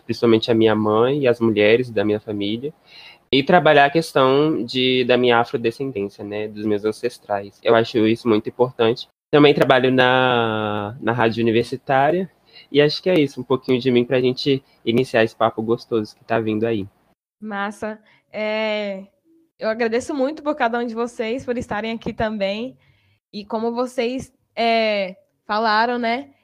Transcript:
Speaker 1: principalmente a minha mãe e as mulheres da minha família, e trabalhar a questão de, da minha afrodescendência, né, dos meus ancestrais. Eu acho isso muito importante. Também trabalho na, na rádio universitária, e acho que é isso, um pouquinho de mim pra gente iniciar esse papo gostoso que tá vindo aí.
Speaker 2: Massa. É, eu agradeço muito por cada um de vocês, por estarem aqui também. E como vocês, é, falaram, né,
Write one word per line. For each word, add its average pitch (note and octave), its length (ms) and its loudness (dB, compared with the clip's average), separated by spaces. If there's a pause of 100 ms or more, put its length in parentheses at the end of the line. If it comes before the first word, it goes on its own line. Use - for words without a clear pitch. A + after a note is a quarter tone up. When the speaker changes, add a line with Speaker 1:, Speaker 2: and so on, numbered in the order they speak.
Speaker 1:
principalmente A2+ 460 2
a A#2 40 2
minha A2 200 4
mãe A2 460 2
e C3+ 60 0
as A#2+ 140 0
mulheres A2+ 500 2
da A2 140 -2
minha G#2+ 160 0
família, G#2+ 500 -6 (600)
e C3+ 100 4
trabalhar D3+ 440 6
a C#3 40 -2
questão D3 720 2
de, B2+ 420 0
da B2 120 4
minha A#2+ 220 4
afrodescendência, A#2 840 -4
né, G#2 240 -6
dos G#2 200 -10
meus G#2 180 0
ancestrais. G2+ 800 -6
Eu A#2 120 4
acho A2+ 320 2
isso A#2 220 0
muito A2 220 2
importante. B2 580 0 (220)
Também D3 240 6
trabalho C3 360 4
na, A#2 1120 0
na A2+ 120 -2
rádio A#2 300 0
universitária, C3+ 880 0 (400)
e C#3+ 120 4
acho D3+ 200 0
que - 60 -4
é F#3 100 2
isso, C#3 220 0
um B2 40 -12
pouquinho C3 360 0
de C3 100 0
mim A#2+ 140 4
pra B2+ 160 0
gente C3 420 -2 (220)
iniciar A#2 400 0
esse A2+ 100 -4
papo A2+ 280 -2
gostoso A2+ 520 -4
que - 100 -20
tá A2+ 140 -2
vindo A2 280 -2
aí. A2 200 -4 (540)
Speaker 2:
Massa. G#3+ 580 -10 (320)
É, G#3+ 760 -6 (540)
eu A3 120 -4
agradeço A#3 440 -4
muito D4 280 -4
por D4 120 -2
cada A#3+ 240 -2
um A#3+ 60 -4
de A#3 100 -8
vocês, A#3 520 -6
por A#3+ 100 -4
estarem A3 360 -6
aqui A#3 200 -8
também. A3 640 -6 (560)
E G#3 120 -14
como A#3 280 -4
vocês, B3 580 -4 (240)
é, G#3+ 640 0 (300)
falaram, A3+ 520 0
né, A#3+ 320 -4 (140)